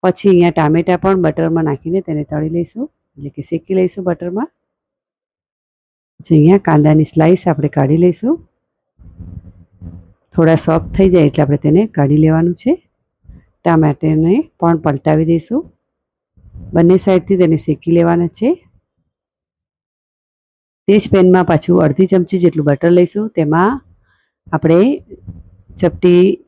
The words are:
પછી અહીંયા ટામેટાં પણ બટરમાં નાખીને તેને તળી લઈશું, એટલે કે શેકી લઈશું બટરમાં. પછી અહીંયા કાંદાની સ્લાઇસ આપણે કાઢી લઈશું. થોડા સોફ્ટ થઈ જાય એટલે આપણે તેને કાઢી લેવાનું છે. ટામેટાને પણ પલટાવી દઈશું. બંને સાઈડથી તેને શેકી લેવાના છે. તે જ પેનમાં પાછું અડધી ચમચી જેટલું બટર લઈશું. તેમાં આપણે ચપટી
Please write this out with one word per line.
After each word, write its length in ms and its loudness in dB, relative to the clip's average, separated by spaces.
પછી 260 0
અહીંયા 260 2
ટામેટાં 480 0
પણ 200 0
બટરમાં 440 -2
નાખીને 400 -6
તેને 220 -6
તળી 260 -6
લઈશું, 300 -8
એટલે 180 -14
કે 140 -14
શેકી 280 -6
લઈશું 300 -2
બટરમાં. 400 -6
પછી 180 -4
અહીંયા 280 4
કાંદાની 460 2
સ્લાઇસ 400 2
આપણે 240 -4
કાઢી 300 0
લઈશું. 280 -2
થોડા 320 2
સોફ્ટ 320 -2
થઈ 160 4
જાય 160 4
એટલે 140 -2
આપણે 220 -2
તેને 160 2
કાઢી 260 0
લેવાનું 380 0
છે. 120 0
ટામેટાને 720 0
પણ 260 0
પલટાવી 440 0
દઈશું. 320 -2
બંને 320 4
સાઈડથી 360 0
તેને 240 2
શેકી 320 -2
લેવાના 420 0
છે. 100 -2
તે 140 4
જ 20 -4
પેનમાં 380 4
પાછું 340 0
અડધી 260 0
ચમચી 320 -2
જેટલું 260 0
બટર 280 0
લઈશું. 400 -2
તેમાં 340 0
આપણે 260 2
ચપટી 440 2